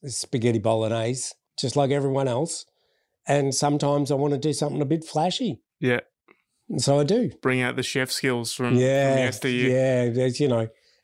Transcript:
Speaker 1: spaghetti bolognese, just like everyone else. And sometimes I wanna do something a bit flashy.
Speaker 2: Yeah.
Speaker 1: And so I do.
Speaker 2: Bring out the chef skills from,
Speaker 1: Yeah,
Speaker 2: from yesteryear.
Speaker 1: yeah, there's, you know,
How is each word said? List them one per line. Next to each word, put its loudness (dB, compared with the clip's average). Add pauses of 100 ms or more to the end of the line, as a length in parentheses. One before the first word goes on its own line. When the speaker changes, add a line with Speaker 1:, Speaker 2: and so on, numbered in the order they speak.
Speaker 1:
spaghetti 0
bolognese, -2 (240)
just -4
like 2
everyone 0
else. -4 (640)
And 2
sometimes 2
I 2
wanna 0
do -2
something -2
a 0
bit -2
flashy. -2 (200)
Speaker 2:
Yeah. 2 (680)
Speaker 1:
And -4
so 4
I 2
do. 0 (120)
Speaker 2:
Bring 0
out 0
the -2
chef -2
skills -2
from, 0
Speaker 1:
Yeah, 4
Speaker 2:
from 2
yesteryear. 0 (360)
Speaker 1:
yeah, 0
there's, 0
you 2
know, 0 (360)